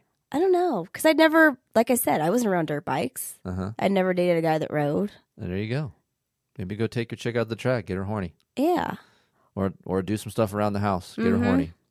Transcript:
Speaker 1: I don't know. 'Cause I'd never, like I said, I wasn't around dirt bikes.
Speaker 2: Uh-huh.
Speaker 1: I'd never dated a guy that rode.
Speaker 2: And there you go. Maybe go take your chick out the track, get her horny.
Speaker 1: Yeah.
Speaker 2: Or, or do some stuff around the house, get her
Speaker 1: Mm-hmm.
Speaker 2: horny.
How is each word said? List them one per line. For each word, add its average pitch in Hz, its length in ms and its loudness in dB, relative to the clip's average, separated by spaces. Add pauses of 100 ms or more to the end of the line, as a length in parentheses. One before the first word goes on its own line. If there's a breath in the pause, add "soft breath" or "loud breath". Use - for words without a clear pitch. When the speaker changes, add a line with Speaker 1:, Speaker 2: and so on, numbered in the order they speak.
(320)
Speaker 1:
I 277 80 -2
don't 370 140 4
know. 330 400 0
'Cause - 120 -6
I'd 311 120 4
never, 311 400 6 (180)
like 233 160 2
I 247 40 6
said, 240 260 0
I 160 80 2
wasn't 233 220 0
around 170 180 2
dirt 147 160 -4
bikes. 156 600 -6
Speaker 2:
Uh-huh. 92 320 -4
Speaker 1:
I'd - 140 0
never 185 220 2
dated 180 240 2
a 160 40 2
guy 160 160 2
that 151 140 -4
rode. 151 400 0 (280)
Speaker 2:
And 95 120 -6
there 92 60 -2
you 107 120 -4
go. 127 220 -4 (680)
Maybe 95 180 -8
go 110 120 0
take 117 240 -6
your 113 60 -8
chick 120 180 -6
out 113 140 0
the 113 60 -4
track, 123 320 -2
get 92 100 -2
her 98 80 -4
horny. 101 280 -6 (220)
Speaker 1:
Yeah. 311 400 0 (600 soft breath)
Speaker 2:
Or, 95 180 -2 (120)
or 95 160 0
do 95 140 -2
some 107 160 -8
stuff 104 220 0
around 104 200 0
the 101 60 -2
house, 98 360 -2
get 226 100 -4
her 233 80 4
Speaker 1:
Mm-hmm. 233 100 2
Speaker 2:
horny. - 300 0 (180)